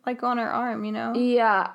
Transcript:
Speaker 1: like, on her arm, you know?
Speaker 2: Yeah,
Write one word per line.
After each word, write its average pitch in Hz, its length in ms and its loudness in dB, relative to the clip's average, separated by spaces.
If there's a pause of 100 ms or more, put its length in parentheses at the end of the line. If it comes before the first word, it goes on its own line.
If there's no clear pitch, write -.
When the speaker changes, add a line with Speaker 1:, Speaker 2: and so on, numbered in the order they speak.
Speaker 1:
like, 247 160 -6
on 240 160 0
her 226 120 -2
arm, 220 340 -4
you 214 80 -6
know? 226 220 -4
Speaker 2:
Yeah, 240 600 4